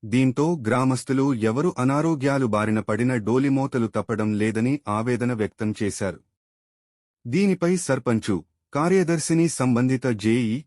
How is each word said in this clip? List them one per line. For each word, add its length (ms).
దీంతో 440
గ్రామస్తులు 600
ఎవరు 240
అనారోగ్యాలు 680
బారిన 260
పడిన 240
డోలిమోతలు 720
తప్పడం 340
లేదని 320
ఆవేదన 340
వ్యక్తం 300
చేశారు. 380
దీనిపై 480
సర్పంచు, 500
కార్యదర్శిని, 760
సంబంధిత 460
జేఈ 320